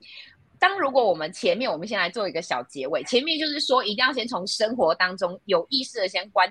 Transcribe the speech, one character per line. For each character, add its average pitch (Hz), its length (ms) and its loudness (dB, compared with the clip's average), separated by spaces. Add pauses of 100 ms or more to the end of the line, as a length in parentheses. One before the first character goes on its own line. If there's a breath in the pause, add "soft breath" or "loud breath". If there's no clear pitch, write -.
(600 loud breath)
当 392 180 4
如 285 140 0
果 262 100 4
我 208 120 4
们 156 180 -4
前 185 260 0
面， 240 140 -2
我 156 60 -4
们 165 100 -8
先 214 100 -2
来 180 120 2
做 202 180 -4
一 151 60 -6
个 160 80 -4
小 131 220 -4
结 135 240 -8
尾， 151 180 -2
前 240 180 2
面 320 160 -2
就 311 80 -2
是 294 140 -4
说 254 200 2
一 208 140 -2
定 254 100 2
要 269 60 4
先 240 160 -4
从 190 180 -6
生 220 300 -2
活 170 180 4
当 185 220 0
中 185 300 -4
有 175 240 2
意 262 160 -2
识 226 160 -6
的 185 80 0
先 196 220 -4
观 185 200 4